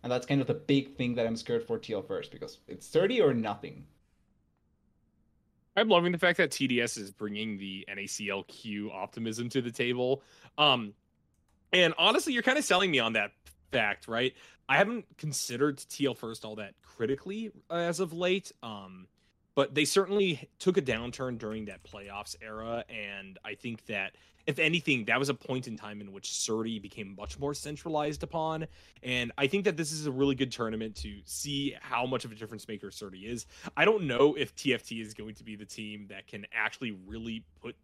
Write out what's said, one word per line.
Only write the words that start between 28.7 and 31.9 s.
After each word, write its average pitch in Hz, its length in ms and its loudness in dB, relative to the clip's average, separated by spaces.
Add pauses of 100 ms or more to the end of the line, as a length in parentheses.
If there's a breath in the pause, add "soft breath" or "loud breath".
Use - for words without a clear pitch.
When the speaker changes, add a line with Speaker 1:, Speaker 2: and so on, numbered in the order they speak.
Speaker 2:
and 123 340 -2
I 135 120 2
think 196 160 2
that 185 120 2
this 156 140 -2
is 156 160 -6
a 135 60 0
really 135 240 4
good 123 160 0
tournament 110 440 -4
to 104 280 -8
see 139 560 -4
how 123 260 -2